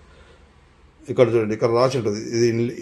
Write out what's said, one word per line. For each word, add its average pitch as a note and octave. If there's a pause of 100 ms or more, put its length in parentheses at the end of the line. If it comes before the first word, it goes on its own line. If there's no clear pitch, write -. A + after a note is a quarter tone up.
(1120)
ఇక్కడ A#2+
చూడండి, A2
ఇక్కడ A#2
రాసి C3
ఉంటుంది G#2 (140)
ఇది A#2
ఇన్-, A#2